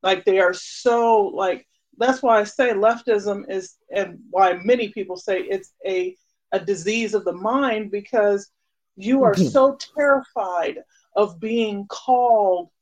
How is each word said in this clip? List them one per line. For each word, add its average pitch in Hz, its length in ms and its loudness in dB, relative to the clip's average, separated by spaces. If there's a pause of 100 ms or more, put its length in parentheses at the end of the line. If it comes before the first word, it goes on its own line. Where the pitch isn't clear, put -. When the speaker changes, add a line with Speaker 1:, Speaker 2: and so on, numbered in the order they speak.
Speaker 1:
like, 185 220 0
they 190 140 4
are 180 140 2
so, 233 720 0
like, 185 380 -4 (320)
that's 254 240 0
why 226 200 4
I - 20 0
say 240 280 -2
leftism 208 760 0
is, 190 260 -8 (140)
and 175 300 -6 (120)
why 185 220 4 (100)
many 233 260 2
people 185 280 -10
say 185 260 -4
it's 190 280 -8 (140)
a, 185 320 -4 (340)
a 190 80 0
disease 202 540 -4
of 202 100 -2
the 180 100 -2
mind, 214 580 -2
because 202 580 -2 (500)
you 254 240 0
are 208 120 4
Speaker 2:
Mm-hmm. 185 140 2
Speaker 1:
so 277 280 4 (180)
terrified 233 840 -2 (360)
of 196 240 0
being 220 480 -4
called 214 800 2 (120)